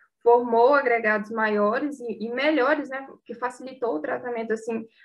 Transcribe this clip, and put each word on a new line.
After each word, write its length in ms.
formou 520
agregados 560
maiores 680
e, 260
e 60
melhores, 580
né, 180
que 80
facilitou 640
o 40
tratamento, 540
assim, 340